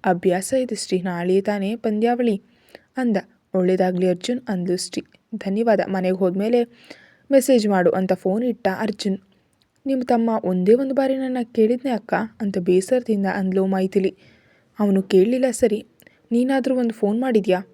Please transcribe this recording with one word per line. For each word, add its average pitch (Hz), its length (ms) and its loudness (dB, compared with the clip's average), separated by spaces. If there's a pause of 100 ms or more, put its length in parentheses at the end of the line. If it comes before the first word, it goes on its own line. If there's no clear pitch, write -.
ಅಭ್ಯಾಸ 180 480 0
ಇದೆ 254 220 -2
ಶ್ರೀ, 190 260 -4
ನಾಳೆ 180 400 0
ತಾನೇ 202 360 -4
ಪಂದ್ಯಾವಳಿ" 226 640 0 (540)
ಅಂದ. 240 200 0 (380)
"ಒಳ್ಳೇದಾಗ್ಲಿ 185 540 2
ಅರ್ಜುನ್" 240 400 -2
ಅಂದ್ಲು 180 280 -4
ಶ್ರೀ. - 260 -8 (320)
"ಧನ್ಯವಾದ. 208 540 0
ಮನೆಗೆ 185 280 -2
ಹೋದ್ಮೇಲೆ 202 480 0 (680)
ಮೆಸೇಜ್ 254 360 4
ಮಾಡು" 185 220 4
ಅಂತ 190 220 0
ಫೋನ್ 190 320 -2
ಇಟ್ಟ 240 240 -2 (100)
ಅರ್ಜುನ್. 208 400 -4 (680)
"ನಿಮ್ 269 160 -2
ತಮ್ಮ 226 420 0
ಒಂದೇ 185 300 4
ಒಂದು 269 200 0
ಬಾರಿ 269 220 0
ನನ್ನ 262 220 -4 (140)
ಕೇಳಿದ್ನೆ 247 380 2
ಅಕ್ಕ" 208 240 -4 (260)
ಅಂತ 196 180 -4
ಬೇಸರದಿಂದ 190 680 0
ಅಂದ್ಲು 190 400 0
ಮೈಥಿಲಿ. 190 500 0 (640)
"ಅವನು 196 240 2
ಕೇಳಲಿಲ್ಲ 220 480 2
ಸರಿ, 220 360 0 (460)
ನೀನಾದ್ರೂ 254 440 0
ಒಂದು 233 180 -2
ಫೋನ್ 214 260 -2
ಮಾಡಿದ್ಯಾ 202 420 0 (120)